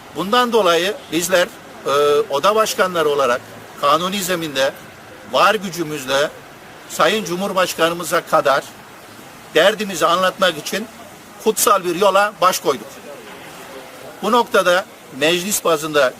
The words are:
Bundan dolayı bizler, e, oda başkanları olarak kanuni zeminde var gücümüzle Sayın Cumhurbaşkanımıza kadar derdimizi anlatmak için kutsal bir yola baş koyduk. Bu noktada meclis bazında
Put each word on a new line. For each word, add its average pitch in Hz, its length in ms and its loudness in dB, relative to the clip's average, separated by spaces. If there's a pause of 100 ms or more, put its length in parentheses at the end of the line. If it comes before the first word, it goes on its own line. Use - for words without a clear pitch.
(160)
Bundan 226 380 0
dolayı 185 420 2 (160)
bizler, 175 360 0 (380)
e, 139 40 -4 (400)
oda 143 260 2
başkanları 180 540 0
olarak 131 320 2 (400)
kanuni 175 420 0
zeminde 156 500 -2 (580)
var 175 240 6
gücümüzle 151 720 -4 (600)
Sayın 185 360 0
Cumhurbaşkanımıza 170 960 -2
kadar 147 420 2 (920)
derdimizi 185 500 2
anlatmak 180 520 0
için 196 300 -8 (560)
kutsal 208 400 2
bir 170 120 -2
yola 202 460 2
baş 180 180 2
koyduk. 120 280 -4 (1300)
Bu 196 100 -2
noktada 196 540 2 (340)
meclis 175 440 -2
bazında 151 560 0